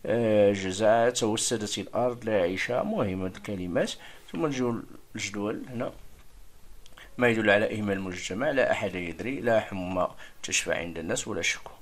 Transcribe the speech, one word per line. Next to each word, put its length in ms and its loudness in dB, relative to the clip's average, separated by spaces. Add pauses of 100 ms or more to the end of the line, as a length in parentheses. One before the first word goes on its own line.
آه، 460 6
جزع، 580 4
توسدت 680 0
الأرض، 480 -2
لا 160 4
عيش، 300 0
مهمة 560 0 (100)
الكلمات. 540 -2 (400)
ثم 140 0
نجيو 380 0 (320)
الجدول 540 -4
هنا، 220 -6 (1300)
ما 100 4
يدل 220 4
على 280 6
إهمال 200 0
المجتمع، 540 -4
لا 200 4
أحد 240 -2
يدري، 460 -6
لا 180 4
حمى 480 -2 (360)
تشفى 300 -2
عند 240 -4
الناس 300 -4
ولا 140 -4
شكوى. 400 -4